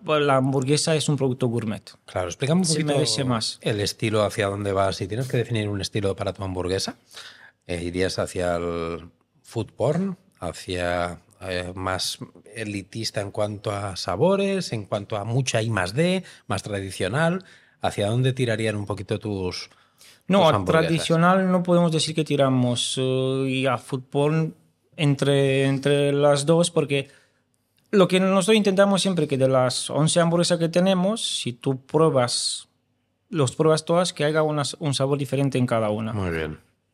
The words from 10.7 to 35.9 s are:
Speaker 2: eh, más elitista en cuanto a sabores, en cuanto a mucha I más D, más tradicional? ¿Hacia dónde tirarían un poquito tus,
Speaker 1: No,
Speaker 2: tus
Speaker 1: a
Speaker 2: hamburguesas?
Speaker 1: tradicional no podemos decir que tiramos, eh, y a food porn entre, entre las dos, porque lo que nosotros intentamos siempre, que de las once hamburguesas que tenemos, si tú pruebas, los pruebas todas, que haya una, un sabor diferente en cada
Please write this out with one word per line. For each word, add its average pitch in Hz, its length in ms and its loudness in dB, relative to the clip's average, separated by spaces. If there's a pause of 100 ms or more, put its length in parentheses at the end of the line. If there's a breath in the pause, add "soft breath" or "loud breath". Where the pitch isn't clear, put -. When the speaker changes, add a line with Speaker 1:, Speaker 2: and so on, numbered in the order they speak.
Speaker 2:
eh, 90 320 -6
más 92 440 -6 (360)
elitista 107 680 -8
en 98 100 -6
cuanto 104 420 -6
a 101 240 -6
sabores, 190 760 -2
en 107 140 -6
cuanto 104 300 -6
a 101 80 -6
mucha 120 380 0
I 113 80 -2
más 95 220 0
D, 180 320 0 (220 loud breath)
más 113 160 -4
tradicional? 107 840 -2 (380 soft breath)
¿Hacia 101 240 -2
dónde 123 260 2
tirarían 113 440 -2
un 101 100 -6
poquito 98 320 -4
tus, 95 500 -6 (600 soft breath)
Speaker 1:
No, 190 160 4
Speaker 2:
tus 156 80 6
Speaker 1:
a 110 40 4
Speaker 2:
hamburguesas? 156 300 2
Speaker 1:
tradicional 170 640 2
no 180 120 2
podemos 175 300 4
decir 160 220 -2
que 160 100 0
tiramos, 131 720 2
eh, 131 520 0
y 131 180 -2
a 123 100 0
food 127 320 -8
porn 156 460 0 (420)
entre, 139 680 2
entre 143 460 2
las 143 340 4
dos, 165 240 4
porque 139 380 0 (840 soft breath)
lo 185 160 6
que 185 100 2
nosotros 190 380 4
intentamos 196 460 4
siempre, 170 260 0
que 135 100 0
de 131 100 4
las 127 420 0
once 165 280 2
hamburguesas 170 400 2
que 165 100 2
tenemos, 185 520 2 (200)
si 123 120 -6
tú 131 320 -4
pruebas, - 840 0 (600)
los 147 260 0
pruebas 156 300 2
todas, 175 280 0
que 147 120 -4
haya 156 180 2
una, 151 200 0 (180)
un 143 140 0
sabor 139 240 0
diferente 139 400 0
en 123 80 2
cada 113 240 0